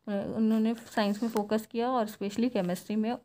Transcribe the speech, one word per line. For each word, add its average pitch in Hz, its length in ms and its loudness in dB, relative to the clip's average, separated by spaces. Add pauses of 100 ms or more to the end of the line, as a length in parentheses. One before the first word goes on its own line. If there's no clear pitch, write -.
उन्होंने 220 680 2
साइंस 208 480 0
में 226 80 -2
फोकस 220 360 0
किया 233 240 -2
और 233 180 2
specially 214 420 -2
chemistry 185 460 -2
में। 220 160 0 (120)